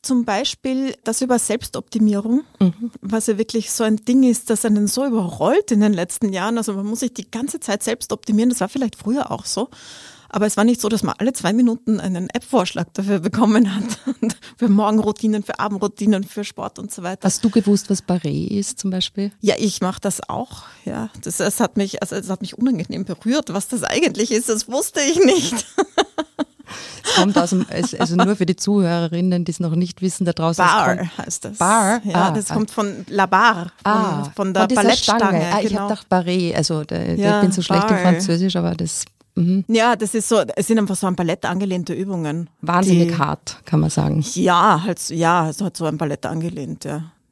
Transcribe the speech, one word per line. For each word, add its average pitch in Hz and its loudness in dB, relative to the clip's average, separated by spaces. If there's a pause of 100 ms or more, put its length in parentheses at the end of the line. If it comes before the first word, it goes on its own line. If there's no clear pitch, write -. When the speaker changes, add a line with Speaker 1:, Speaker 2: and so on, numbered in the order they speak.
Speaker 1:
zum 247 0
Beispiel 262 -4 (120)
das 226 -2
über 254 2
Selbstoptimierung, 220 0 (180)
Speaker 2:
Mhm. 202 2
Speaker 1:
was 214 -2
ja 214 2
wirklich 220 -2
so 226 0
ein 220 4
Ding 247 4
ist, 240 2
das 220 0
einen 208 2
so 247 -2
überrollt 220 0
in 214 4
den 208 4
letzten 190 -2
Jahren. 202 -2
Also 220 -4
man 196 -4
muss 220 -4
sich 247 -2
die - -12
ganze 269 -6
Zeit 208 -4
selbst - -6
optimieren. 220 0
Das 240 -2
war 185 0
vielleicht 262 -4
früher 254 -4
auch - -8
so. 233 -4 (640)
Aber 202 0
es 208 0
war 202 4
nicht 233 4
so, 208 -2
dass 220 0
man 156 -2
alle 247 0
zwei 196 -2
Minuten 226 2
einen 180 -4
App-Vorschlag - -2
dafür 202 0
bekommen 208 2
hat. 208 -6
<laughs> 262 -4
Und 226 -2 (200)
für 233 2
Morgenroutinen, 214 2
für - -8
Abendroutinen, 202 0
für 202 -8
Sport - -10
und 202 -12
so - -12
weiter. 180 -8
Speaker 2:
Hast - 0
du 233 2
gewusst, 202 2
was - -2
Barré 151 -2
ist 202 -4
zum 190 -6
Beispiel? 196 -6
Speaker 1:
Ja, - 2
ich 208 -2
mach 185 -4
das - -6
auch. - -10 (200)
Ja, 220 -8 (140)
das, 170 -8
es 202 -2
hat - 0
mich, 196 -2
also - -8
es 175 -8
hat 185 -6
mich - -12
unangenehm 202 -2
berührt, 233 -4
was 196 -4
das 247 -4
eigentlich 247 0
ist. 233 -2
Das 220 -2
wusste 269 -2
ich 320 2
nicht. 247 4
<laughs> - -20 (1300)
Speaker 2:
Es - -2
kommt 196 4
aus 175 2
dem, 185 2
es, - -4
also 160 -2
nur 180 4
für 190 0
die 180 0
Zuhörerinnen, 175 0
die 170 -4
es - -8
noch 165 -2
nicht 175 -2
wissen, 180 -2
da 170 0
draußen, 165 0
es 175 6
Speaker 1:
Bar 185 4
Speaker 2:
kommt 170 -6
Speaker 1:
heißt - -8
das. 214 -10
Speaker 2:
Bar? 214 4
Speaker 1:
Ja, 190 2
Speaker 2:
Ah, 175 0
Speaker 1:
das - -4
Speaker 2:
ah. - -4
Speaker 1:
kommt 214 -2
von 202 -6
La 196 0
Bar, 190 4
von, 185 -4
Speaker 2:
Ah, 170 0
Speaker 1:
von 190 0
der 185 4
Speaker 2:
von 190 2
dieser 240 4
Speaker 1:
Ballettstange. 233 4
Speaker 2:
Stange. 175 2
Ah, 202 2
ich 214 0
Speaker 1:
genau. 202 -2
Speaker 2:
hab 202 -4
gedacht 208 -6
Barré, 180 0
also 151 -2
da, - -6
Speaker 1:
Ja, 202 2
Speaker 2:
ich 208 2
bin 190 4
so 185 -2
schlecht 196 2
im 202 4
Speaker 1:
Bar. 180 0
Speaker 2:
Französisch, 180 2
aber 170 0
das, 165 -6 (280)
mhm. 180 2
Speaker 1:
Ja, 226 4
das 214 -4
ist 220 -2
so, 214 4 (120)
es - -2
sind 226 4
einfach 196 0
so 190 -2
an 180 0
Ballett 170 -2
angelehnte 185 -2
Übungen. 170 -6 (100)
Speaker 2:
Wahnsinnig 175 4
Speaker 1:
Die 165 -2
Speaker 2:
hart, 151 -2
kann 160 2
man 156 2
sagen. 151 0 (120)
Speaker 1:
Ja, 175 4
halt, - -4
ja, 165 2
es 147 -8
hat - -4
so 170 -4
an 156 -2
Ballett 147 -4
angelehnt, 160 -6
ja. 156 -8 (200)